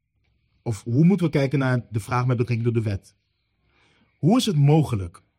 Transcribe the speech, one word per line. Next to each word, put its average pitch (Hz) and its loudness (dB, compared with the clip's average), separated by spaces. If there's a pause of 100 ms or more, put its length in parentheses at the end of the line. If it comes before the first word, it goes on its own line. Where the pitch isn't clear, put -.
(640)
Of 113 -8
hoe 123 2
moeten 175 4
we 156 -2
kijken 139 0
naar 127 -2
de 113 -4
vraag 123 -4
met 127 0
betrekking 117 -2
tot 113 -2
de 107 -4
wet? - -10 (1000)
Hoe 196 2
is - 0
het 202 -2
mogelijk 139 0 (160)